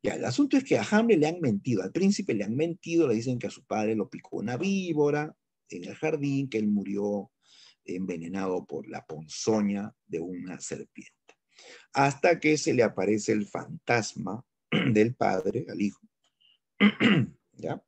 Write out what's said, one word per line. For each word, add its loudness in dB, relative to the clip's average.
Ya, -2
el -6
asunto 2
es 2
que 2
a -2
Hamlet 6
le 4
han -4
mentido, 0
al -6
príncipe 2
le -2
han -4
mentido, 0
le 4
dicen -2
que -8
a -4
su -18
padre -2
lo -2
picó -14
una -6
víbora 0
en -12
el -12
jardín, -2
que -2
él 2
murió -2
envenenado -6
por -10
la -14
ponzoña -2
de -6
una -10
serpiente. -14
Hasta 4
que 4
se 0
le 6
aparece 2
el 0
fantasma -4
<clears throat> 2
del 4
padre 0
al -8
hijo, -2
<clears throat> 4
¿ya? -6